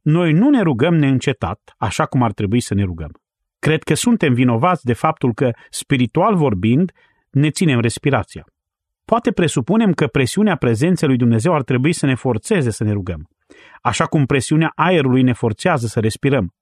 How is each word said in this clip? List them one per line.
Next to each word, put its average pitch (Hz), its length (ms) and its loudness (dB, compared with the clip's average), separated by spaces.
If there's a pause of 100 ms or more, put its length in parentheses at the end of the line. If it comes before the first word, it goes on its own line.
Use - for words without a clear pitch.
noi 160 320 2
nu 220 160 4
ne 262 120 4
rugăm 160 340 2
neîncetat, 135 800 -2
așa 117 280 -2
cum 127 180 0
ar 117 80 0
trebui 104 280 -2
să - 140 -4
ne 101 100 0
rugăm. 82 280 -8 (480)
Cred 156 240 0
că 160 100 -2
suntem 165 400 0
vinovați 127 520 0
de 120 80 0
faptul 139 400 -2
că, 123 180 0 (180)
spiritual 151 680 0
vorbind, 127 560 0 (380)
ne 147 200 0
ținem 143 300 0
respirația. - 680 -4 (600)
Poate 233 260 0
presupunem 175 600 0
că 147 140 -2
presiunea 185 480 0
prezenței 139 520 0
lui 131 100 2
Dumnezeu 117 360 2
ar 139 100 -2
trebui 131 300 0
să - 120 -4
ne 131 100 2
forțeze 127 540 -4
să 110 140 -6
ne 107 80 -2
rugăm, 87 380 -8 (520)
așa 120 240 -2
cum 147 200 2
presiunea 151 500 0
aerului 143 460 2
ne 127 120 2
forțează 120 540 -2
să 120 120 -4
respirăm. 110 640 -2